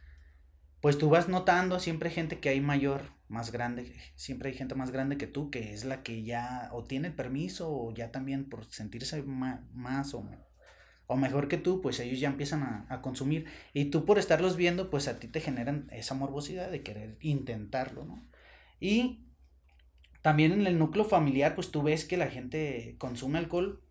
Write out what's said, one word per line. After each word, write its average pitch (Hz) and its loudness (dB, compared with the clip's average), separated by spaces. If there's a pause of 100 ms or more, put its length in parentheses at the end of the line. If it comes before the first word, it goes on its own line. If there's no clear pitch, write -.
(800)
pues 147 6
tú 151 4
vas 170 8
notando 180 4
siempre 170 -2
gente 160 -4
que 147 0
hay 139 4
mayor, 139 2 (260)
más 113 -6
grande, 120 -4 (220)
siempre 131 -6
hay 127 -6
gente 131 -6
más 131 -2
grande 135 0
que - -4
tú, 143 -6
que 110 -8
es 107 -10
la 131 -6
que 113 -8
ya 120 -6
o 120 -8
tiene 135 -4
el 156 -8
permiso 156 -4
o 117 -4
ya 117 -8
también 135 -4
por 110 -12
sentirse 123 -8
ma-, 131 -6
más 131 -4
o 110 -6
me-, 101 -12 (680)
o 127 2
mejor 139 4
que 165 2
tú, 185 2
pues 123 -2
ellos 123 -2
ya 139 2
empiezan 143 -2
a, 113 -4
a 131 -6
consumir, 143 -2 (300)
y 143 2
tú 143 2
por 208 8
estarlos 175 4
viendo, 175 2
pues 143 0
a 120 -4
ti 113 -12
te 156 -4
generan 135 -2
esa 113 -8
morbosidad 143 -4
de 160 -6
querer 107 -10
intentarlo, 131 -4
¿no? - -14 (540)
Y 240 2 (960)
también 156 8
en 202 4
el 175 4
núcleo 160 4
familiar, 147 4
pues - -4
tú 147 0
ves 156 2
que 180 -2
la 160 2
gente 123 -6
consume 131 -2
alcohol, 180 -2